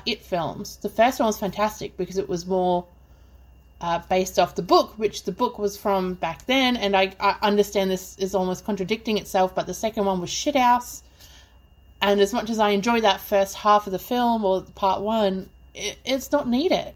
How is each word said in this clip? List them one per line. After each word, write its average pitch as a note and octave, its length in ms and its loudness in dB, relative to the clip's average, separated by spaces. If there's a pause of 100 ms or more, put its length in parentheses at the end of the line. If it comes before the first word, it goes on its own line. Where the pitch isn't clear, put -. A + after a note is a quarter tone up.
It A#3 180 -6
films, E3+ 540 -6
the G#3 140 -8
first B3+ 300 2
one A#3+ 60 2
was G#3+ 120 0
fantastic G#3 580 -4
because F3+ 220 -6
it F#3+ 100 -2
was F3 160 -4
more, F3+ 420 0 (920)
uh, E3+ 200 -2 (100)
based F#3 280 0
off F3+ 160 4
the F#3+ 80 -4
book, C#4+ 360 4
which G#3+ 260 -4
the G3 80 -4
book A#3+ 260 -2
was G#3 180 -4
from F#3+ 380 -2
back E3 320 -8
then, B3+ 300 2
and G3+ 180 0
I, F#3+ 240 2
I G3 220 2
understand G3+ 500 2
this F#3 280 -6
is F#3+ 160 -4
almost F#3 320 -2
contradicting G#3+ 500 -2
itself, F#3 380 0
but E3 120 -4
the F3+ 80 -8
second A3 300 -4
one F#3+ 160 0
was E3+ 100 -6
shithouse, B3 720 0 (1000)
and G3+ 180 4
as G3 120 4
much A3+ 180 -2
as A3 80 -2
I G#3+ 120 4
enjoy A3 320 2
that G3 180 4
first G3+ 360 0
half G#3 300 4
of G3 60 -8
the F#3 60 -2
film, A#3 460 0
or F#3 180 2
part - 380 -2
one, G3+ 480 0 (260)
it, - 300 -10
it's C4+ 280 -4
not C#4+ 160 2
needed. C4 480 2